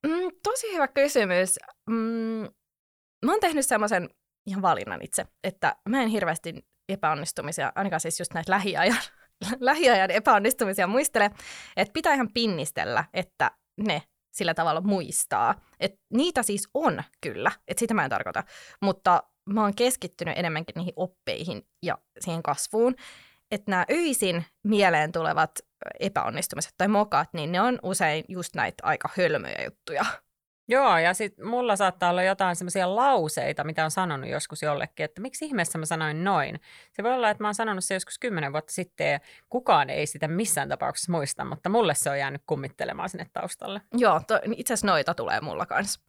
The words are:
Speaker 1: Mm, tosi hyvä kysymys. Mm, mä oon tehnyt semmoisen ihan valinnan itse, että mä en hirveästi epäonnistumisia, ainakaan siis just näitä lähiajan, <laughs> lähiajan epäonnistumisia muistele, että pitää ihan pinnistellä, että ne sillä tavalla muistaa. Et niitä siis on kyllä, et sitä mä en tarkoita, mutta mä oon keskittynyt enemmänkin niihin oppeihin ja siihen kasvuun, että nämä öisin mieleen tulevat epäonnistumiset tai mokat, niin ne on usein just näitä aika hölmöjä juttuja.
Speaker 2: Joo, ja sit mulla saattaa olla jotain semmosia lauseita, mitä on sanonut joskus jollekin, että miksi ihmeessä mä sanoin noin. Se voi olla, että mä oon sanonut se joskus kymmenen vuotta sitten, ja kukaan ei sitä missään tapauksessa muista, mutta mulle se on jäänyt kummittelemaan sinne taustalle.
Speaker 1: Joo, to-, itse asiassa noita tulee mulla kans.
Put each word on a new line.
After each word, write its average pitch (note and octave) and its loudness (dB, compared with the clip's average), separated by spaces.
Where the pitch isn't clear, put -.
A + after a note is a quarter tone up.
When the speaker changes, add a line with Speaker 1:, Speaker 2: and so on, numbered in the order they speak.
Speaker 1:
Mm, F4 0
tosi A4+ -2
hyvä D4 2
kysymys. G3+ 2
Mm, A3+ -2
mä D4+ 4
oon G#4+ 2
tehnyt D#4 2
semmoisen G#3 2
ihan G3 -4
valinnan C#3+ 0
itse, - -6
että F3+ -2
mä C4 2
en A3+ 2
hirveästi E3 -4
epäonnistumisia, D#3 -2
ainakaan F#3+ 0
siis E3 -4
just F3 -6
näitä E3+ -2
lähiajan, F#3+ 2
<laughs> A3+ -8
lähiajan B3 4
epäonnistumisia G#3 4
muistele, G#3+ 2
että G3 0
pitää D#4+ 2
ihan B3 2
pinnistellä, D#3 0
että - -2
ne F#3 -2
sillä F3 -2
tavalla E3 0
muistaa. E3+ 0
Et - -4
niitä C4+ 2
siis G3+ -4
on C4 0
kyllä, A#2+ -2
et G3 -6
sitä A3+ 0
mä F#3 2
en C3+ -2
tarkoita, G2 -4
mutta F#3 4
mä G#3+ 0
oon G3+ 2
keskittynyt A3 -2
enemmänkin E3 -4
niihin F3 -6
oppeihin E3 -6
ja E3+ -2
siihen E3+ -6
kasvuun, A3+ 0
että G3+ -4
nämä F3+ 2
öisin A#3 0
mieleen F3+ 4
tulevat D#3+ 0
epäonnistumiset - -4
tai F#3 2
mokat, G#3 2
niin D#3+ -4
ne F3+ 2
on B3 2
usein D#3+ 0
just F3+ -10
näitä A2 -2
aika - -2
hölmöjä D3 0
juttuja. - -4
Speaker 2:
Joo, A#3+ 4
ja E3+ 4
sit G3+ -4
mulla A#3 0
saattaa F#3 2
olla F3+ 2
jotain F#3+ 2
semmosia F#3 -2
lauseita, D#3 2
mitä D#3 0
on D#3 -2
sanonut D3 -2
joskus C#3+ -6
jollekin, D3 -2
että E3 -8
miksi C4 -8
ihmeessä F#3+ -2
mä D#3+ -4
sanoin D#3+ -2
noin. D3+ 0
Se G3+ -6
voi B3 2
olla, A#3+ 2
että G#3+ -2
mä G#3 0
oon G#3 -2
sanonut G#3 -2
se - -2
joskus - -6
kymmenen D#3+ -2
vuotta D3+ -6
sitten, D3+ -2
ja C#3+ 0
kukaan E3+ 4
ei D3+ -2
sitä D3+ -6
missään D#3 -2
tapauksessa C#3 -4
muista, C#3 -2
mutta D3+ -6
mulle A3+ 4
se - -2
on C#3 -2
jäänyt C#3 -4
kummittelemaan - -6
sinne E3+ -10
taustalle. - -8
Speaker 1:
Joo, G#3 4
to-, A3 2
itse - -4
asiassa G#3 0
noita E3 2
tulee G#2+ -2
mulla C#3+ -4
kans. - -4